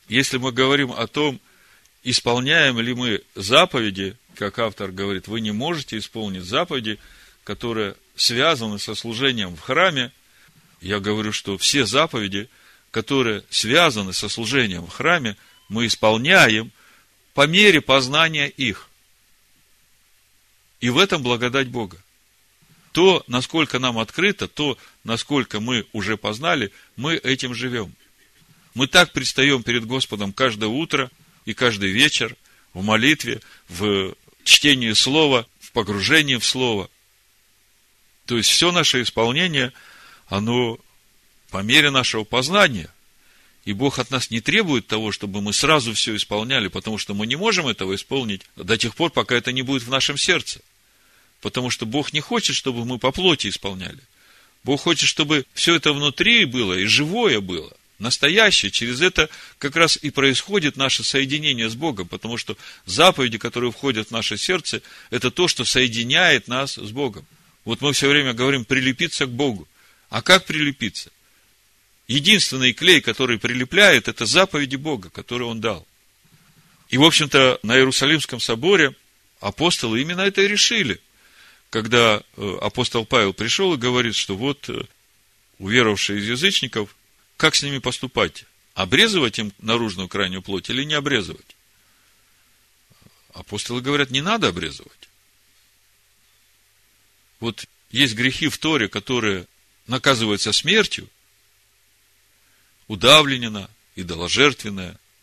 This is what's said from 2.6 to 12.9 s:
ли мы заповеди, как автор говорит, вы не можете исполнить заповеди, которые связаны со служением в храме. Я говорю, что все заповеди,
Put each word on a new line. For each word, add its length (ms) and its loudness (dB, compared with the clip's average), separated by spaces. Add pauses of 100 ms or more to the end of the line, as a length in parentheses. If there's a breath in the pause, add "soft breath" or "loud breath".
ли 140 -2
мы 280 -2 (120)
заповеди, 840 2 (180)
как 240 -6
автор 340 -4
говорит, 340 -4
вы 140 -6
не 120 -4
можете 460 -6
исполнить 460 -8
заповеди, 540 -4 (460 soft breath)
которые 520 -6 (180)
связаны 640 0
со 160 -8
служением 640 -4
в 40 -18
храме. 520 0 (680 soft breath)
Я 200 -4
говорю, 320 -2
что 260 -6
все 280 2
заповеди, 600 -2 (420 soft breath)